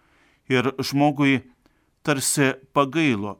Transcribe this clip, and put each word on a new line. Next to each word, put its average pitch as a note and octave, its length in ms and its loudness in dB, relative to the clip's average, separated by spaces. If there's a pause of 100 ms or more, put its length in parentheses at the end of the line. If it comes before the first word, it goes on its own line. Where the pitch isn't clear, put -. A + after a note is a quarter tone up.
(500)
ir B2+ 280 0
žmogui C#3 640 0 (600)
tarsi C3+ 500 0 (200)
pagailo C3 680 0